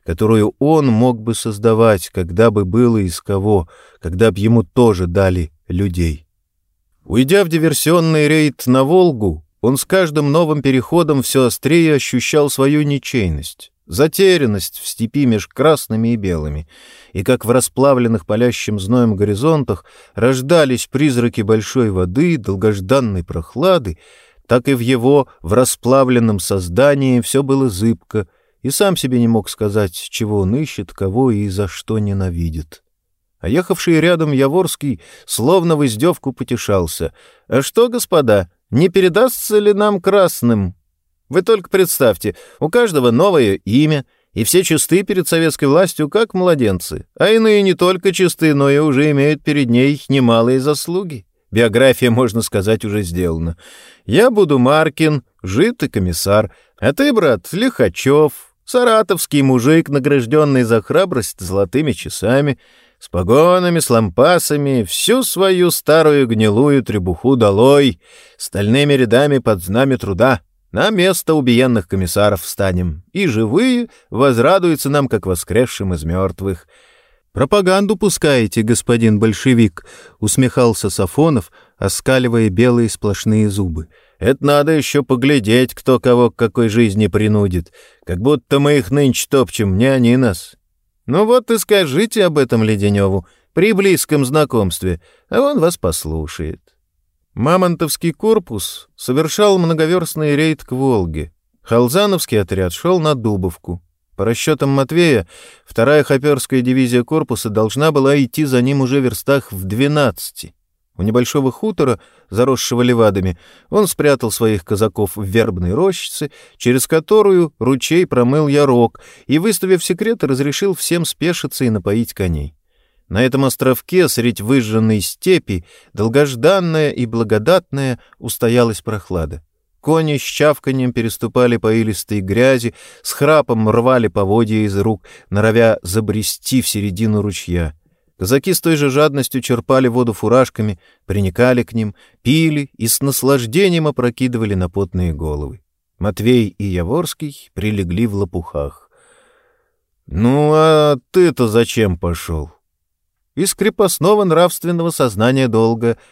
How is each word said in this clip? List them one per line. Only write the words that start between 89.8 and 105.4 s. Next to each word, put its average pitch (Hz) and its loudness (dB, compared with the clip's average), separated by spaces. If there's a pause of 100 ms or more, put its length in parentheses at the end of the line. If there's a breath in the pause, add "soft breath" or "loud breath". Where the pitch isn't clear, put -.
они 127 2
нас». 120 -2 (520)
«Ну 170 0
вот 240 2
и 226 2
скажите 196 0
об 156 0
этом 123 2
Леденёву 101 0 (280 soft breath)
при 208 2
близком 180 2
знакомстве, 110 -2 (280 soft breath)
а 220 0
он 285 0
вас 165 0
послушает». 78 -6 (760)
Мамонтовский 170 -2
корпус 214 -4
совершал 160 0
многовёрстный 160 0
рейд 156 -2
к - -12
Волге. 98 -2 (300)
Халзановский 123 0
отряд 92 -4
шёл 180 -2
на 151 0
Дубовку. 92 -4 (340)
По 98 -6
расчётам 139 -2
Матвея, 139 0 (360 loud breath)